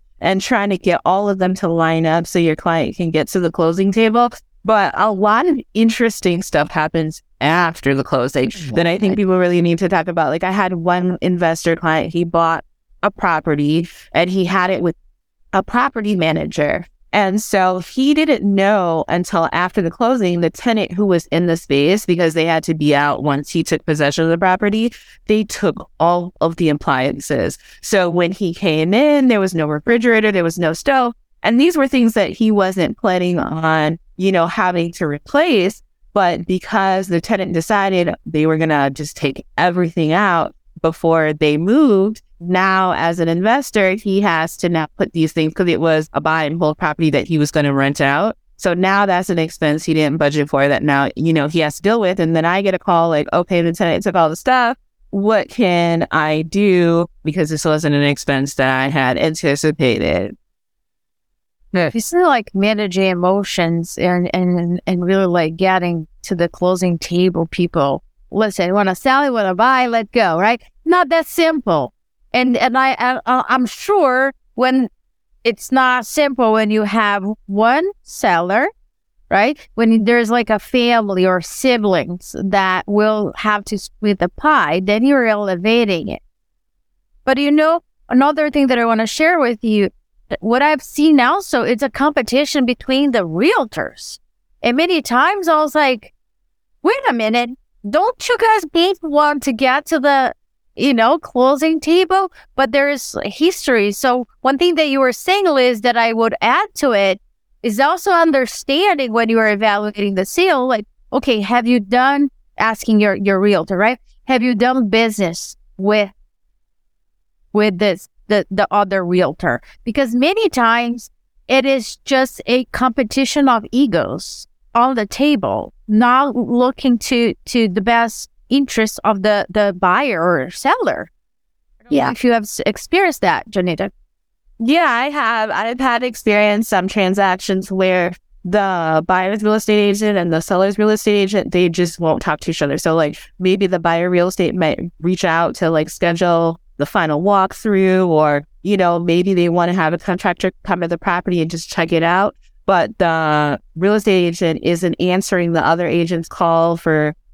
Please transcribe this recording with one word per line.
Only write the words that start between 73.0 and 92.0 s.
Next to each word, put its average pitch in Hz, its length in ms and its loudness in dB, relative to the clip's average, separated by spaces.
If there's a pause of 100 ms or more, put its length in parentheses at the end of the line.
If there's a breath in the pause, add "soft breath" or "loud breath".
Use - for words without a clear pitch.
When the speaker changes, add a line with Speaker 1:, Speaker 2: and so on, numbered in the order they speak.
Speaker 2:
I'm 254 160 0
sure 269 680 0 (200)
when 254 360 0 (540)
it's - 260 -4
not 254 360 2
simple 254 480 0
when 220 180 2
you 214 120 2
have 202 420 0 (220)
one 233 380 2 (180)
seller, 196 640 0 (600)
right? 233 300 0 (140 loud breath)
When 226 320 2
there's, 240 240 2
like, 233 200 0
a 220 100 0
family 226 680 0
or 185 160 2
siblings 196 1000 -2
that 190 460 -2
will 208 480 0
have 208 300 -4
to 208 120 -8
split 202 420 -4
the 175 100 0
pie, 196 520 0
then 208 220 0
you're 269 240 4
elevating 208 800 0
it. - 140 -10 (1040)
But, 262 120 0
you 285 140 0
know, 311 320 2 (240)
another 294 420 2
thing 277 180 2
that 247 120 2
I 233 60 0
wanna 226 220 0
share 320 340 0
with 240 200 -2
you, 214 280 2 (500)
what 240 240 0
I've 302 180 0
seen 294 380 2
also, 254 420 0
it's 226 220 -2
a 269 60 -2
competition 277 760 0